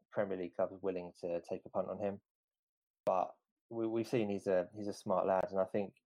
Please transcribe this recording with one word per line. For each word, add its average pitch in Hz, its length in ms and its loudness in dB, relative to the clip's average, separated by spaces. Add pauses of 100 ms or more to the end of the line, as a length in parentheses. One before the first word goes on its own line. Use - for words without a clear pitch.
(120)
Premier 98 260 -2
League 90 180 -6
clubs 92 260 -2
willing 90 300 -4 (100)
to 85 200 -2
take 92 240 -8
a - 40 -14
punt 98 200 -2
on 95 100 -6
him, 101 200 -4 (840)
but 92 260 4 (380)
we, 113 160 -2
we've 113 220 0
seen 110 220 2
he's 98 180 -2
a, 90 280 4
he's 104 120 -6
a 98 60 -2
smart 92 340 2
lad, 95 240 4
and 95 80 0
I 92 60 4
think, 101 280 -2 (140)